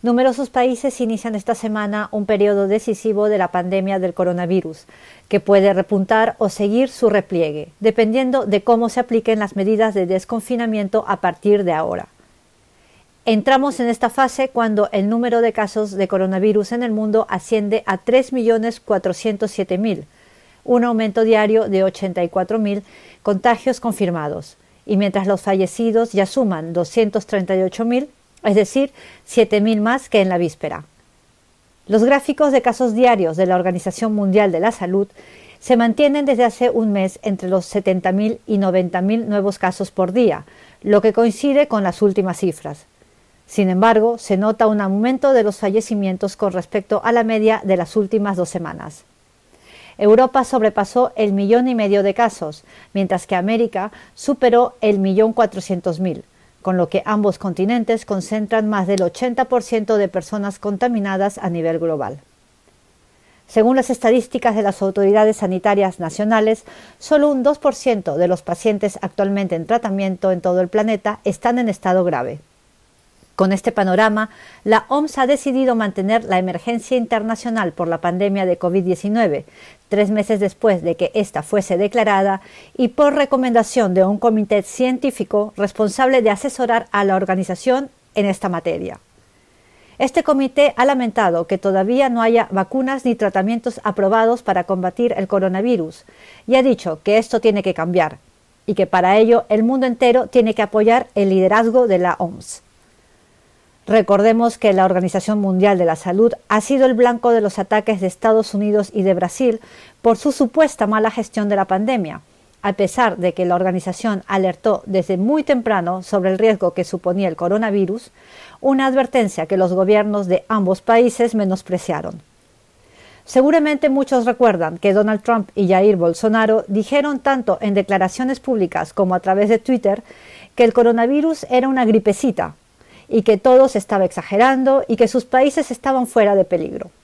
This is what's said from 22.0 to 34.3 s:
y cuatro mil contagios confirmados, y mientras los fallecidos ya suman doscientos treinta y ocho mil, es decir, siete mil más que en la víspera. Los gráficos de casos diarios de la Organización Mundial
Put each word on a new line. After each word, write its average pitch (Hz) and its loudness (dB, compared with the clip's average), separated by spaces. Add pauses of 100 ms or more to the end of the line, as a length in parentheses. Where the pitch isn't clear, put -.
y 170 -2
cuatro 196 -2
mil 202 -4 (400)
contagios 233 0
confirmados, 170 -4 (280)
y 208 0
mientras 196 0
los 196 0
fallecidos 220 0
ya 202 0
suman 170 -2
doscientos 196 -2
treinta 190 -2
y 190 2
ocho 190 -4
mil, 254 -2 (360)
es 202 2
decir, 214 0 (320)
siete 226 2
mil 214 0
más 240 -2
que 214 2
en 190 2
la 180 0
víspera. 156 -6 (1000)
Los 208 2
gráficos 277 2
de 262 2
casos 240 0
diarios 214 2
de 185 2
la 185 2
Organización 180 -2
Mundial 202 2